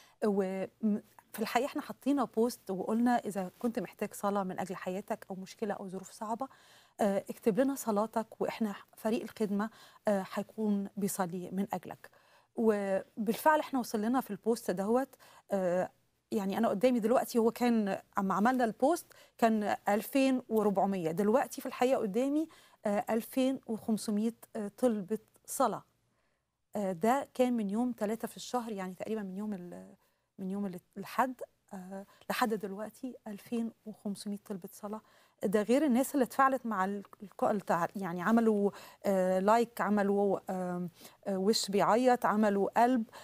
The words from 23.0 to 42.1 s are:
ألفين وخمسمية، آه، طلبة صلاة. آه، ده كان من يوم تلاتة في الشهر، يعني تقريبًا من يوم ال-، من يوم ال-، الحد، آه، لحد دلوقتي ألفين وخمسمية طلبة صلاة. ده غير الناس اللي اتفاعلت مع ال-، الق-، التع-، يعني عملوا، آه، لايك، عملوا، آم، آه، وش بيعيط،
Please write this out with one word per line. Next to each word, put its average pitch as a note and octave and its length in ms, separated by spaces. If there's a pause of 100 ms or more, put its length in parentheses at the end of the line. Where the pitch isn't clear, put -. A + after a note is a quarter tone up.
ألفين C4 560
وخمسمية، A3 680 (220)
آه، G3+ 220
طلبة G#3+ 400 (280)
صلاة. G#3 380 (920)
آه، G3 160
ده A3+ 420
كان B3+ 180
من G#3+ 180
يوم A#3+ 220
تلاتة A3 360
في - 80
الشهر، A#3 360
يعني F#3 220
تقريبًا G#3+ 280
من F#3 140
يوم G#3+ 180
ال-، F3+ 400 (440)
من F#3+ 120
يوم G3+ 160
ال-، F3+ 140 (180)
الحد، B3 360 (380)
آه، G3 340 (240)
لحد A3 240
دلوقتي G#3+ 600 (120)
ألفين A3 460 (140)
وخمسمية G3+ 580
طلبة F#3+ 280
صلاة. G#3 280 (440)
ده G#3 180
غير B3+ 220
الناس C4 300
اللي C4+ 100
اتفاعلت C4 420
مع G3 180
ال-، G3+ 180 (200)
الق-، G#3 220
التع-، F3+ 520
يعني F3+ 260
عملوا، G#3+ 480 (340)
آه، F#3 340
لايك، A3+ 420
عملوا، G3+ 580 (120)
آم، F3+ 400 (360)
آه، G3 120
وش G3+ 320
بيعيط، A3 560